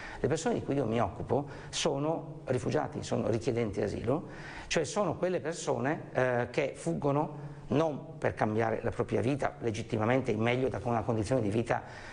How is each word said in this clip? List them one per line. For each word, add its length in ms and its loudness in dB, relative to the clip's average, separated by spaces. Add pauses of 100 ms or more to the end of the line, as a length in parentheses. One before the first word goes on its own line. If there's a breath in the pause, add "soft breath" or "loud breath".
(200 loud breath)
Le 80 2
persone 280 2
di 80 -2
cui 120 0
io 100 2
mi 140 2
occupo 480 0 (220 loud breath)
sono 760 -2
rifugiati, 580 0
sono 260 0
richiedenti 520 0
asilo, 460 0 (400 loud breath)
cioè 160 2
sono 320 0
quelle 240 0
persone, 640 -2 (100)
eh, 400 2
che 240 0
fuggono 640 0 (300 loud breath)
non 500 0
per 160 0
cambiare 500 2
la 80 0
propria 300 2
vita, 380 0
legittimamente 720 2
in 100 0
meglio 280 2
da 140 -2
una 180 2
condizione 400 2
di 80 2
vita 320 2 (320 loud breath)